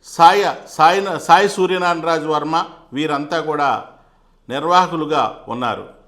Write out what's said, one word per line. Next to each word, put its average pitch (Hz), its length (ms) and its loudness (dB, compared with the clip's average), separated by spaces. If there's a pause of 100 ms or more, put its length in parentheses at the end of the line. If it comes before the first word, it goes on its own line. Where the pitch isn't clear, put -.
సాయ-, 175 480 4 (140)
సాయన-, 180 500 2
సాయి 185 300 4
సూర్యనారాయణ 180 580 -2
రాజు 156 220 -2
వర్మ, 156 360 -2 (280)
వీరంతా 147 480 -4
కూడా 147 460 -2 (600)
నిర్వాహకులుగా 156 1000 0
ఉన్నారు. 113 360 -6 (220)